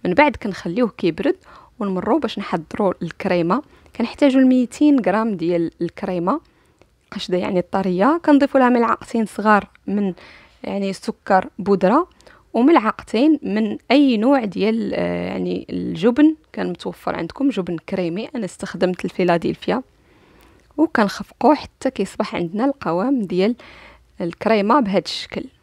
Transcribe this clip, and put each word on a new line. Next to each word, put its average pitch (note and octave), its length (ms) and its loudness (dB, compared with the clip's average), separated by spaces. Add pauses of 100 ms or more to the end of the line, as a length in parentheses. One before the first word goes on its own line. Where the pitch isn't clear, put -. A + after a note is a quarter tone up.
من F3+ 80 0
بعد D4 220 4
كنخليوه G3 600 -4
كيبرد G3 380 -2 (440)
ونمروا G3+ 400 0
باش - 200 -6
نحضروا F#3 640 -4
الكريمه. F3+ 600 -2 (320)
كنحتاجوا C4 460 2
الميتين B3+ 580 4
غرام G3+ 380 0
ديال E3+ 340 0 (100)
الكريمه F3+ 600 -4 (720)
قشده F3+ 260 -4
يعني G3 220 -2
الطريه. G3 680 0
كنضيفوا C#4 340 4
لها B3 100 4
ملعقتين A#3 560 0
صغار G#3 440 2 (180)
من G3 260 -2 (500)
يعني G3 300 -6
سكر - 560 -2 (100)
بودره G3 480 2 (460)
وملعقتين B3+ 920 2
من G#3+ 340 -2 (140)
اي C4+ 260 4
نوع B3 280 2
ديال، G3+ 480 -2
آه، F3 340 -4
يعني F3+ 420 -6
الجبن A#3 680 2 (180)
كان F#3 160 -6
متوفر - 460 -8
عندكم، C4+ 340 -2
جبن F3+ 280 -4
كريمي. F#3 580 -6
انا A3+ 100 -6
استخدمت F3+ 600 -4
الفيلادلفيا. F3+ 800 -2 (920)
وكنخفقوه B3 800 2
حتى - 360 -6
كيصبح - 440 -6
عندنا F3 300 -2
القوام A#3+ 560 -2
ديال F#3 340 0 (680)
الكريمه G#3 580 0
بهذا G3 260 0
الشكل. - 400 -10 (180)